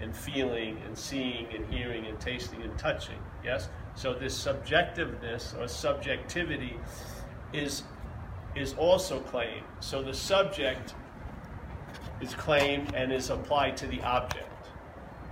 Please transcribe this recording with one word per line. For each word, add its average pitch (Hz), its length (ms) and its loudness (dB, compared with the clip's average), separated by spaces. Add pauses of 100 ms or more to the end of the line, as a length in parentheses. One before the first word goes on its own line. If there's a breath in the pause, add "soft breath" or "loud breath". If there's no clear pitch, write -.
and 117 120 -4
feeling 117 720 0
and 110 120 -8
seeing 123 580 -2
and 104 180 -4
hearing 120 340 -2
and 107 120 -6
tasting 117 420 -4
and 113 160 -4
touching. - 420 -2 (220)
Yes? 123 280 0 (260 loud breath)
So 131 180 0
this 131 220 -2 (120)
subjectiveness 127 1120 2
or 120 120 -2
subjectivity 139 1080 0 (760 loud breath)
is, 143 300 0 (720)
is 135 200 -2
also 156 480 6
claimed. 113 420 -2 (160)
So 135 240 -2
the 135 100 -2
subject - 800 4 (1300)
is 127 120 -4
claimed 143 640 6
and 131 160 2
is 131 180 2
applied 135 460 4
to 139 120 -4
the 123 140 -2
object. - 680 0 (640)